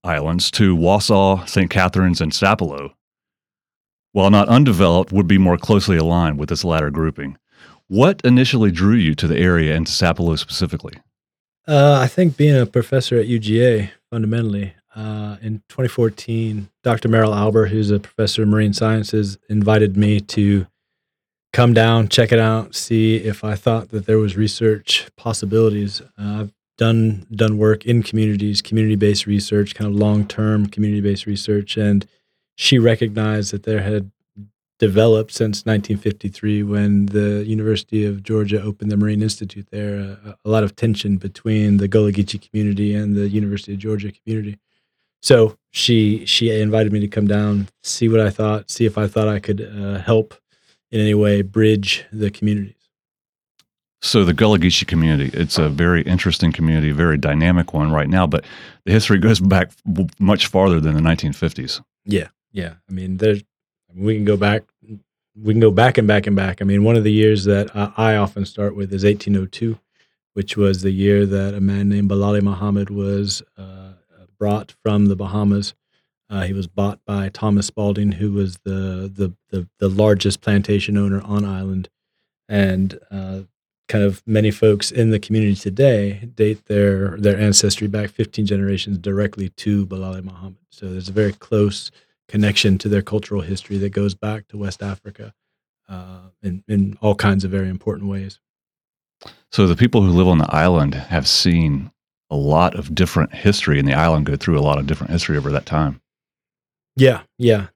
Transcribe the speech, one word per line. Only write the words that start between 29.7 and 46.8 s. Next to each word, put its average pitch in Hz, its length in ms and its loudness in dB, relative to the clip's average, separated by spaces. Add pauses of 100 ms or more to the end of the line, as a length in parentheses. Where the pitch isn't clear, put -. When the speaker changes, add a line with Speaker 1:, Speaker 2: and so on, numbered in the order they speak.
Speaker 2:
kind 107 140 -4
of 101 80 -2
long-term 107 720 0
community-based 101 580 -2
research, 101 500 -4
and 104 320 0 (480)
she 135 240 4
recognized 107 720 0
that 101 120 -8
there 107 180 -2
had 101 300 -4 (680)
developed 110 520 4
since 107 320 -4
nineteen 107 320 -2
fifty-three 104 680 -4
when 101 420 0
the 104 400 -2
University 107 580 -2
of 101 200 -6
Georgia 107 360 -2
opened 104 320 -6
the 104 60 0
Marine 104 240 0
Institute 104 480 -8
there, 104 300 -8
a, 101 440 -14
a 107 60 -6
lot 110 140 2
of 101 120 -4
tension 101 420 -2
between 104 600 0
the 101 100 0
Gullah 104 240 2
Geechee 101 380 -4
community 104 460 -2
and 104 200 -2
the 101 140 -2
University 101 440 -4
of 101 40 -8
Georgia 104 340 -6
community. 104 460 -8 (640)
So 113 340 4 (140)
she, 110 560 0
she - 240 0 (100)
invited 107 320 2